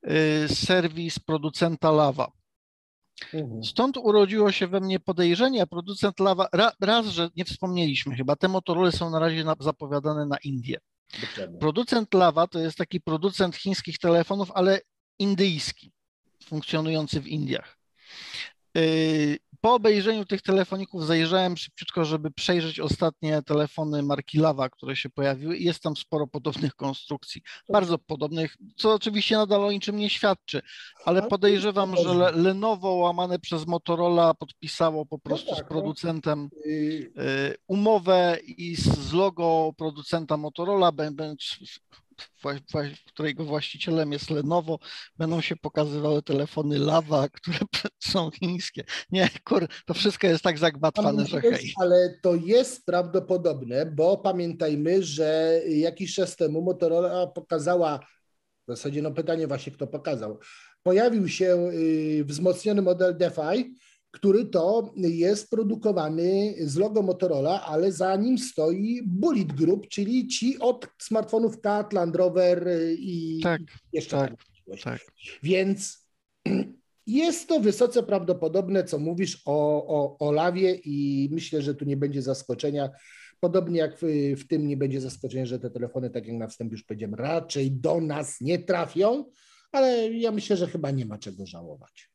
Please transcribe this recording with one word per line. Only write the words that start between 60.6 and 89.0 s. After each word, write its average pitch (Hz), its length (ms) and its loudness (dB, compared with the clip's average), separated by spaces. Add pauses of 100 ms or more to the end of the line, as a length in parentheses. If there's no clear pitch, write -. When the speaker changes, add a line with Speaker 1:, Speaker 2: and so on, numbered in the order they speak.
Speaker 2:
pojawił 208 440 4
się, 180 460 2
y, 156 520 0
wzmocniony 180 560 0
model 180 360 2
defi, 175 560 0 (380)
który 202 340 2
to 202 500 0
jest 180 540 0
produkowany 196 1120 0
z 147 160 -2
logo 214 240 2
Motorola, 180 640 0
ale 165 260 0
za 185 240 0
nim 233 220 2
stoi 202 680 -2
Bullet 196 480 0
Group, 165 340 2
czyli 226 400 -2
ci 254 320 -2
od 247 280 0 (100)
smartfonów 220 640 0
Cat, 208 320 -2
Land 175 220 0
Rover, 180 520 4
y, 165 320 0
i 165 440 -4
Speaker 1:
Tak, 170 180 0 (320)
Speaker 2:
jeszcze 156 240 -4
Speaker 1:
tak, 139 120 2
Speaker 2:
tam 117 80 -14 (200)
jakiegoś. - 260 -16
Speaker 1:
tak. 120 160 -8 (440)
Speaker 2:
Więc 190 640 0 (380)
<clears throat> - 640 -6
jest 320 400 0
to 320 120 2
wysoce 233 440 2
prawdopodobne, 180 800 0
co 160 160 -4
mówisz 170 460 -4
o, 147 420 2
o, 143 300 0 (100)
o 147 40 2
Lawie 180 440 2
i 143 560 -2
myślę, 156 300 -4
że 139 140 -2
tu 143 100 -6
nie 139 120 -2
będzie 139 240 -2
zaskoczenia. 135 680 -4 (500)
Podobnie 170 400 2
jak 156 220 -2
w, 147 360 0
w 139 100 -16
tym 151 200 0
nie 143 100 -2
będzie 135 240 -2
zaskoczenia, 131 440 -6
że 123 140 -6
te 123 100 -8
telefony, 120 400 -6
tak 107 180 -8
jak 117 100 -8
na 113 100 -6
wstępie 113 240 -10
już 110 120 -12
powiedziałem, 107 320 -8
raczej 143 560 -4
do 156 300 0
nas 151 400 -6
nie 165 180 0
trafią, 185 680 0 (460)